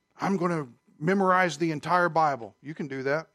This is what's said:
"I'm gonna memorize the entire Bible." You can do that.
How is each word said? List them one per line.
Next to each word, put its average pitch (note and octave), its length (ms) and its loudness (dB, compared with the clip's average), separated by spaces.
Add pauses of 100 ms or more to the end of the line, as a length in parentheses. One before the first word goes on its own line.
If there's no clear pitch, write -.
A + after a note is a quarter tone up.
(160)
"I'm F#3+ 220 -2
gonna E3 320 -2 (280)
memorize F#3 600 2
the E3 140 0
entire E3+ 380 0
Bible." C#3 520 0
You D3 120 -14
can D#3+ 140 -8
do C3+ 160 -8
that. D3+ 320 -2